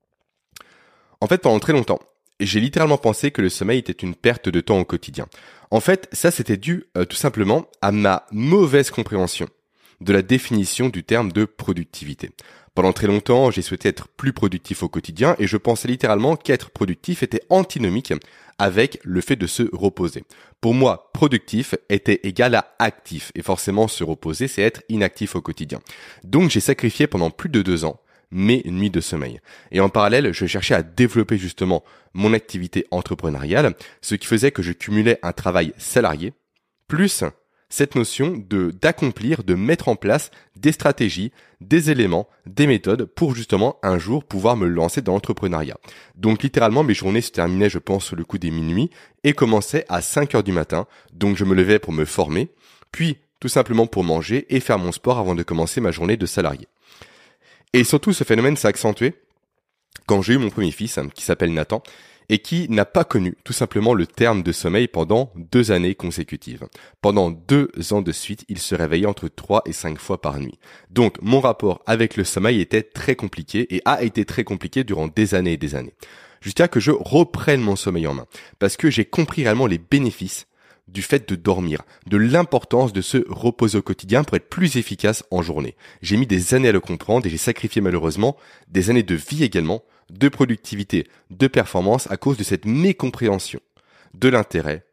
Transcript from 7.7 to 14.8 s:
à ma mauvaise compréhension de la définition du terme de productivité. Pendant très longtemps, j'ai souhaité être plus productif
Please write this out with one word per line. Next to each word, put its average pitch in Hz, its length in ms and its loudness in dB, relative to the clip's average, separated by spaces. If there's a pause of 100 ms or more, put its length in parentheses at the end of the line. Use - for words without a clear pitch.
à 101 120 2
ma 101 380 2
mauvaise 139 600 4
compréhension 95 560 -4 (540)
de 90 100 0
la 98 100 6
définition 120 680 0
du 90 160 -6
terme 110 260 0
de 104 140 0
productivité. - 880 -8 (420)
Pendant 92 180 4
très 104 160 -2
longtemps, 120 440 4
j'ai 95 100 -4
souhaité - 260 -6
être - 220 -2
plus - 240 -4
productif 92 500 -4